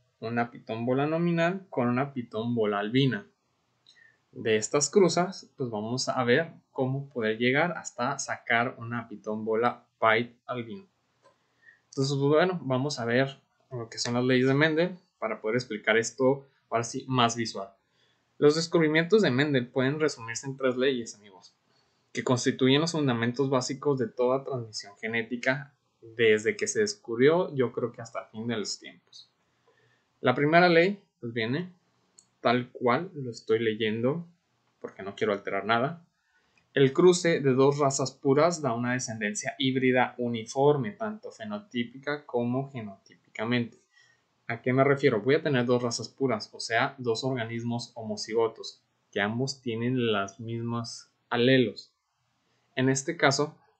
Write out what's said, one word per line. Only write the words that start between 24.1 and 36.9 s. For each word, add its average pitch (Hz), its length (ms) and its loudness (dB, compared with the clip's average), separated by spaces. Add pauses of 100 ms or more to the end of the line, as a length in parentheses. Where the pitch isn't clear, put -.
transmisión 113 560 -10
genética 120 760 -4 (260)
desde 110 560 2
que 107 100 -4
se 117 120 -4
descubrió, 131 760 2
yo 127 180 0
creo 120 200 -4
que - 100 -16
hasta 117 200 -12
el - 100 -18
fin 110 160 -10
de 120 100 -2
los 98 220 -8
tiempos. - 500 -20 (920)
La - 140 2
primera 160 360 4
ley, 175 340 4 (160)
pues 117 140 -10
viene 127 380 -4 (720)
tal 123 280 2
cual 131 420 0
lo 131 180 -10
estoy 113 280 0
leyendo, 117 680 -2 (540)
porque - 220 -14
no 101 120 -10
quiero 107 160 0
alterar 98 340 -4
nada. 120 400 0 (680)
El 139 180 6